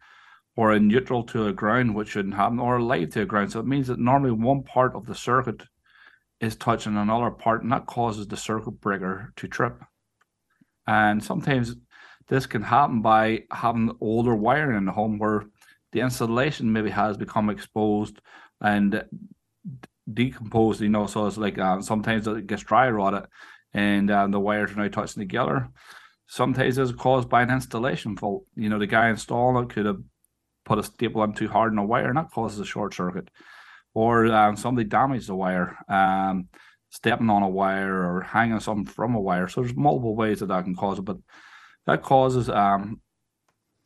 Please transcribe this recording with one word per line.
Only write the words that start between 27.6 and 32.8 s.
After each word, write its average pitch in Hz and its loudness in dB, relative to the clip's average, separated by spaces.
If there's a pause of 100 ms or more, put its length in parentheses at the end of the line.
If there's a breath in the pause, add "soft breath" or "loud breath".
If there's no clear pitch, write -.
fault. 101 -6 (120)
You 107 -2
know, 107 0
the 104 0
guy 117 4
installing 120 0
it 120 -10
could 104 -2
have 101 -2 (640)
put 107 0
a 101 -2
staple 110 -2
in 104 0
too 104 -4
hard 110 2
in 107 0
a 104 0
wire, 123 0
and 127 0
that 165 -4
causes 113 -6
a 95 -6
short 101 -6